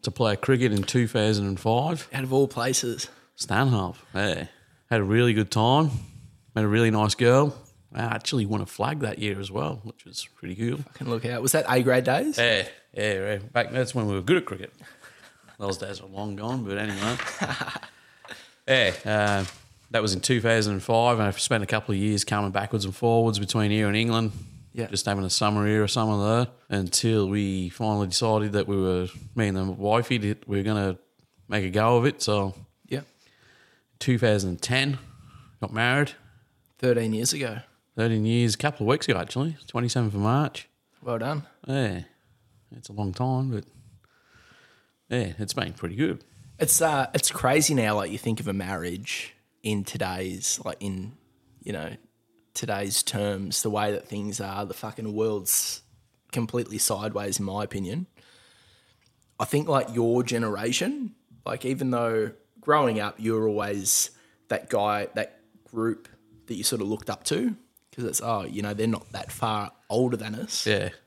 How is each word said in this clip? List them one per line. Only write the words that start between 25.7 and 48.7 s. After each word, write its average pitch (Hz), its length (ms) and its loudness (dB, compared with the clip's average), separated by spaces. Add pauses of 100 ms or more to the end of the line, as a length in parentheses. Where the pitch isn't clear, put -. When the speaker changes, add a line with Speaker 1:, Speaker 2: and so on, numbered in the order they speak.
Speaker 1:
a 101 40 0
summer 110 480 2
there, 120 100 2 (220)
until 101 600 2
we 98 420 -2
finally 104 380 0
decided 107 440 2
that 101 160 0
we 101 120 0
were, 92 260 2 (280)
me 110 140 2
and 95 80 0
the 95 80 0
wifey, 104 540 0
did, 104 280 -2
we 101 120 -2
were 98 60 0
gonna 101 340 0 (500)
make 104 160 0
a 92 60 -2
go 110 260 4
of 117 80 4
it. 117 180 0
So 98 320 0 (340)
Speaker 2:
Yeah. 139 140 -6 (1000)
Speaker 1:
two 123 180 2
thousand 104 320 4
and 85 120 -4
ten, 135 360 0 (600)
got 107 120 -6
married. 127 400 2 (640)
Speaker 2:
Thirteen 117 360 2
years 117 180 0
ago. 120 280 -6 (360)
Speaker 1:
Thirteen 110 300 2
years, 117 280 4
a - 40 -8
couple 147 260 -2
of 104 40 2
weeks 139 200 2
ago, 104 100 2
actually. 143 380 -4 (120)
Twenty-seventh 120 440 0
of 101 80 -2
March. 127 480 0 (320)
Speaker 2:
Well 120 180 -4
done. 143 280 -4 (200)
Speaker 1:
Yeah. 120 340 -2 (760)
It's 120 120 -18
a 104 40 -14
long 101 220 -4
time, 131 380 0
but, 104 120 -6 (1400)
yeah, 113 300 0
it's 104 160 -6
been 85 180 -2
pretty 87 220 -8
good. 156 280 -2 (360)
Speaker 2:
It's, - 240 2
uh, 147 320 2
it's - 160 2
crazy 147 440 2
now, 110 220 2
like, 95 140 -2
you 110 80 -6
think 110 220 -2
of 110 80 -6
a 101 40 -2
marriage 92 840 -6 (280)